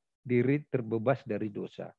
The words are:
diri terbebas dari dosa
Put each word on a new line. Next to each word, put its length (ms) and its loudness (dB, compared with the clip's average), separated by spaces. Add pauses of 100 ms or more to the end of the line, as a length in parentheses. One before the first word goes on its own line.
(220)
diri 480 2
terbebas 560 0
dari 240 -2
dosa 500 -10